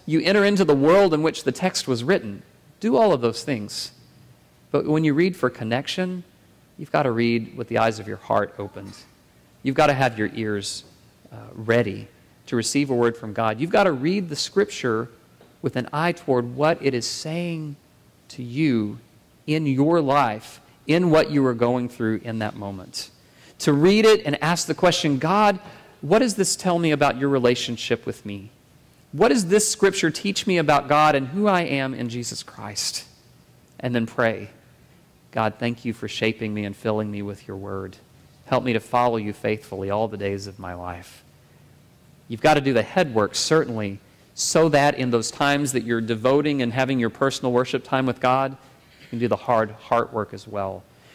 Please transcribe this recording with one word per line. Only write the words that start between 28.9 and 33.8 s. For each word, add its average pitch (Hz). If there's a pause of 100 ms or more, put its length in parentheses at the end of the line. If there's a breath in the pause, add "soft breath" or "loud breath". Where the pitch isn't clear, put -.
What 185
does 240
this 202
Scripture 190
teach -
me 180
about 143
God 151
and 135
who 196
I 180
am 135
in 120
Jesus 117
Christ?" - (760)
And 123